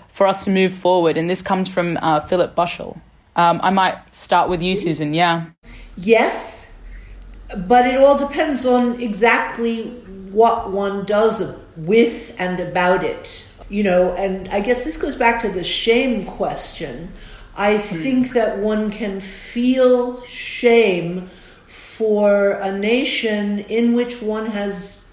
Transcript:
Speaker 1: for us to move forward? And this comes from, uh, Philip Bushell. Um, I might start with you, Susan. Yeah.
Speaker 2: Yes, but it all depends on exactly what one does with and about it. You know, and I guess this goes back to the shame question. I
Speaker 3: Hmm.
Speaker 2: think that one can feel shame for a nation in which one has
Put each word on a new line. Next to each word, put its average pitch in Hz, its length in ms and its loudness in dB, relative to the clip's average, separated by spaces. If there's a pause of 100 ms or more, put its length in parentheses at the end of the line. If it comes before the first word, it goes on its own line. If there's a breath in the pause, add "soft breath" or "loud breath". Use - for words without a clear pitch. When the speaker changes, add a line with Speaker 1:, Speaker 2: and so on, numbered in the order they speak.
(120)
Speaker 1:
for 196 140 4
us 190 180 0
to 208 60 0
move 190 240 4
forward? 175 420 2
And 165 140 0
this 185 100 -2
comes 185 280 -2
from, 175 280 -2
uh, 156 240 2
Philip 180 340 0
Bushell. - 460 -4 (360)
Um, 170 260 4
I - 80 2
might 190 440 0
start 175 360 2
with 175 120 -2
you, 185 140 0
Susan. 156 380 -2
Yeah. 165 320 2 (500 loud breath)
Speaker 2:
Yes, - 840 0 (760 soft breath)
but 240 300 4
it 254 100 0
all 277 220 8
depends 285 480 -2
on 240 340 2
exactly 226 840 0 (460)
what 220 420 2
one 196 340 -4
does 208 520 0 (180)
with 220 600 0
and 180 220 -4
about 180 420 0
it. - 440 -8 (220)
You 208 160 -2
know, 180 300 4
and 190 340 -4
I 202 140 -2
guess 247 220 0
this 320 120 -6
goes 294 180 -4
back 233 280 2
to 214 60 -2
the 180 140 -4
shame 226 640 0
question. 156 880 -8 (440 loud breath)
I 208 180 2
Speaker 3:
Hmm. 214 40 2
Speaker 2:
think 247 540 -2
that 214 260 0
one 214 320 -2
can 196 300 -6
feel 247 1080 0
shame 185 1040 2 (380 loud breath)
for 202 840 2
a 196 220 -4
nation 208 840 -2
in 233 340 0
which 240 260 -2
one 220 260 -4
has 202 680 -8